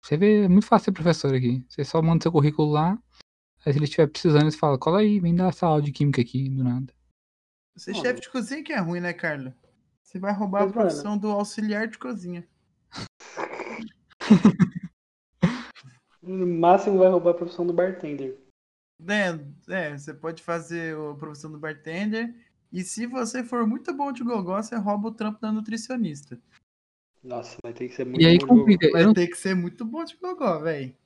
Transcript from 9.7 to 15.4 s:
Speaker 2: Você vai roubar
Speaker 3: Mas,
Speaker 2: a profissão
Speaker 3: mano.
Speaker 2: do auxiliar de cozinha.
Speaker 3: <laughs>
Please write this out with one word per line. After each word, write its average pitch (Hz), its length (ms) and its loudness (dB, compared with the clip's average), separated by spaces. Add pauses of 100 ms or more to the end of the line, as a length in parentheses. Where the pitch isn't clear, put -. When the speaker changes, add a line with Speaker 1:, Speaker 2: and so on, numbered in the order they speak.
Speaker 2:
Você - 160 -16
vai 196 140 -4
roubar 202 300 -2
Speaker 3:
Mas, 196 80 0
Speaker 2:
a - 20 -10
profissão 208 380 -2
Speaker 3:
mano. 208 120 -4
Speaker 2:
do 214 80 -4
auxiliar 208 580 -4
de 214 100 -16
cozinha. 180 480 -12 (440)
Speaker 3:
<laughs> - 2000 0 (1300)